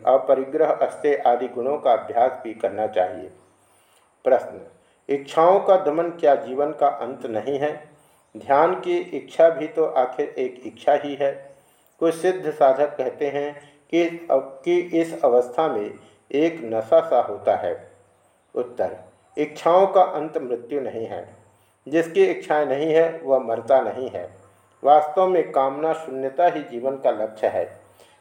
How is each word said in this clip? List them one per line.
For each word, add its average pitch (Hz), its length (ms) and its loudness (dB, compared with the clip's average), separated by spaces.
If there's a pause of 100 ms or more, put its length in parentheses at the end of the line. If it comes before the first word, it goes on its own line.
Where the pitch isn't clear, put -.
अपरिग्रह, 139 640 2
अस्तेय 139 440 0
आदि 123 320 0
गुणों 123 300 -4
का 131 160 2
अभ्यास 113 380 0 (120)
भी 113 100 -10
करना 104 340 -4
चाहिए। 92 440 -4 (920)
प्रश्न, 104 440 0 (420)
इच्छाओं 160 500 4
का 190 160 4
दमन 160 280 0
क्या 156 320 2
जीवन 135 360 -2
का 147 160 0
अंत 127 380 -6
नहीं 123 340 -4
है? 151 300 -6 (480)
ध्यान 147 420 2
की 175 180 -2
इच्छा 165 520 0
भी 160 180 -4
तो 156 180 0
आखिर 131 520 -2
एक 127 280 -4
इच्छा - 280 -2
ही 143 220 -2
है। 139 400 -4 (440)
कुछ 165 160 2
सिद्ध 170 360 -2
साधक 147 460 4
कहते 135 300 -4
हैं 143 320 -6 (320)
कि, 170 400 0
कि 170 480 0
इस 165 440 -2
अवस्था 123 440 2
में 107 260 -4 (380)
एक 165 320 0
नशा 113 360 2
सा 131 220 2
होता 104 340 0
है। 87 360 -6 (640)
उत्तर, 120 420 -4 (400)
इच्छाओं 170 500 2
का 185 140 4
अंत 156 360 -2
मृत्यु 123 440 -6
नहीं 113 240 -8
है। 92 300 -12 (520)
जिसकी 165 380 2
इच्छाएं 151 400 0
नहीं 143 280 0
है, 165 300 2
वह 135 160 4
मरता 117 420 0
नहीं 120 280 -6
है। 92 220 -10 (520)
वास्तव 151 440 4
में 175 240 0
कामना 147 420 0
शून्यता 135 520 -2
ही 160 180 0
जीवन 120 340 -6
का 131 140 0
लक्ष्य 107 360 -2
है। 92 340 -4 (380)